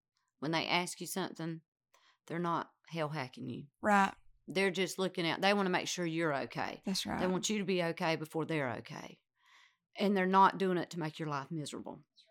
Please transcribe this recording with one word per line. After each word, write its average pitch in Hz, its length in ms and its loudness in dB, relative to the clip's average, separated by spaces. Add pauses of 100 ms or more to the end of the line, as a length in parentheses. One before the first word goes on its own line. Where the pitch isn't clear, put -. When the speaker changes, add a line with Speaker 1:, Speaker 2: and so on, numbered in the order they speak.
(400)
Speaker 1:
When 147 120 -2
they 160 160 0
ask 175 340 0
you 170 60 -8
something, 165 540 -6 (640)
they're 160 100 -4
not 170 320 -2 (200)
hell 156 200 -2
hacking 127 400 -8
you. - 140 -8 (180)
Speaker 2:
Right. 202 300 4 (360)
Speaker 1:
They're 190 240 2
just 180 280 -2
looking 180 280 0
out. 156 140 0
They 196 120 6
wanna 196 160 2
make 180 180 0
sure 175 180 -2
you're 160 380 0
okay. - 420 -6
Speaker 2:
That's 190 220 -2
right. 214 120 -4
Speaker 1:
They 185 80 2
want 185 220 0
you 214 100 0
to 196 40 -2
be 180 180 0
okay 165 360 0
before 156 280 -4
they're 151 340 0
okay. - 380 -14 (800)
And 202 200 4
they're 185 80 4
not 190 320 6
doing 185 200 2
it - 140 -2
to 170 80 -8
make 156 200 -4
your 151 100 -4
life 143 220 -4
miserable. 143 500 -8 (300)